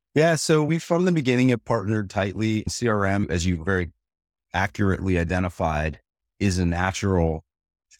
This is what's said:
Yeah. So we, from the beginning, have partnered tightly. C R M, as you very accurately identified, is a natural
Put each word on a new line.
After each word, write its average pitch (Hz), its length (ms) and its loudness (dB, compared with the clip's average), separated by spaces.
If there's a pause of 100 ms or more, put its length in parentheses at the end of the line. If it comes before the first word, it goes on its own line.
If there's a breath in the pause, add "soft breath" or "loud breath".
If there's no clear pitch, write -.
(140)
Yeah. 160 220 4
So 151 280 2
we, 160 140 0
from 170 260 0
the 175 80 2
beginning, 127 380 4
have 120 140 0
partnered 107 440 -2
tightly. 104 600 -2
C - 200 -4
R 104 160 0
M, 98 260 0
as 85 160 0
you 87 160 0
very 90 300 -2 (640)
accurately 95 640 0
identified, 82 800 -2 (400)
is 95 180 0
a 90 80 2
natural 87 800 0 (560)